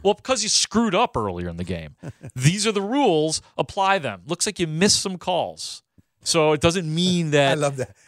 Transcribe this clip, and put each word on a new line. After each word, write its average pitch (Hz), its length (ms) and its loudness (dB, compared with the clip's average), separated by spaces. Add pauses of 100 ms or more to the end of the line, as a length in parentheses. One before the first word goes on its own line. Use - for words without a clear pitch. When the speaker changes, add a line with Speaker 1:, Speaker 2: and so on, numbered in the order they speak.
Speaker 1:
Well, 202 100 4
because 226 300 -2
you 214 60 -4
screwed 220 460 2
up 220 220 0
earlier 87 320 -4
in 82 80 -8
the 87 60 -6
game. 82 320 -8 (200)
Speaker 2:
<laughs> - 200 -20
Speaker 1:
These 165 320 2
are 226 40 2
the 196 100 -2
rules. 196 600 0 (160)
Apply 190 420 0
them. 107 280 -6
Looks 170 180 -4
like 208 140 -6
you 170 80 -2
missed 165 340 2
some 190 160 -6
calls. 147 680 -6 (400)
So 156 280 4
it 151 100 2
doesn't 165 320 0
mean 175 380 2
that 139 200 4
Speaker 2:
<laughs> 156 60 2
I 147 40 -2
love 139 160 -2
that. 123 180 -8 (120)